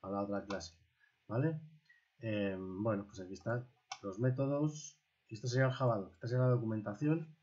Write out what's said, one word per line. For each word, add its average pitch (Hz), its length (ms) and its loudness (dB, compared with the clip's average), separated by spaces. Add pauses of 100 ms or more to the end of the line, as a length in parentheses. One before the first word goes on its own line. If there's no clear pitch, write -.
a 95 100 -6
la 101 120 0
otra 101 220 -2
clase, 98 300 -8 (540)
¿vale? 156 320 2 (600)
Em, 98 600 -2
bueno, 104 240 2
pues 98 140 -14
aquí 92 140 -8
están 120 340 -4 (340)
los 98 160 -6
métodos. 139 800 0 (300)
Esto 113 200 -6
sería 131 180 4
el 127 60 2
Java 120 260 2
doc, 95 160 -8
esta - 140 -8
sería 127 160 2
la 127 60 6
documentación 117 920 0